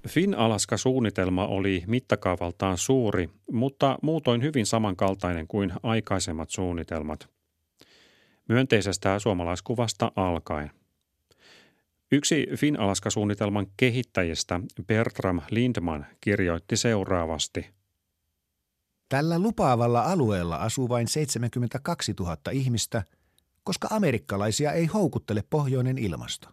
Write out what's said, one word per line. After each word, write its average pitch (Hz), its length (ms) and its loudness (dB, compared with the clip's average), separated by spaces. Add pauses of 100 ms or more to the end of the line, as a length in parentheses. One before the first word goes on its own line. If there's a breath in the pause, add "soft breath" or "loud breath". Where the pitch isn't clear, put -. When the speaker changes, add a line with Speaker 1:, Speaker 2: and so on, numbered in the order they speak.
Speaker 1:
Finn-Alaska-suunnitelma 110 1400 2
oli 95 400 0
mittakaavaltaan 95 880 0
suuri, 101 520 0 (220)
mutta 135 500 0
muutoin 143 400 2
hyvin 139 240 0
samankaltainen 95 840 0
kuin 101 260 -2 (100)
aikaisemmat 95 640 -2
suunnitelmat. 82 800 -6 (1160 soft breath)
Myönteisestä 104 720 2
suomalaiskuvasta 107 960 -2
alkaen. 82 560 -2 (1400 soft breath)
Yksi 147 440 2
Finn-Alaska-suunnitelman 104 1120 0 (100)
kehittäjistä 92 800 0 (280)
Bertram 101 600 0
Lindman 90 560 -2 (160)
kirjoitti 95 560 0
seuraavasti. 90 920 0 (1400)
Speaker 2:
Tällä 160 300 2
lupaavalla 120 640 4
alueella 107 540 2
asuu 113 340 -2
vain 117 180 0
seitsemänkymmentäkaksituhatta 117 1400 -4
ihmistä, 120 520 -2 (600)
koska - 280 -4
amerikkalaisia 127 800 0
ei 165 140 2
houkuttele 151 640 0
pohjoinen 131 480 0
ilmasto. 80 560 -6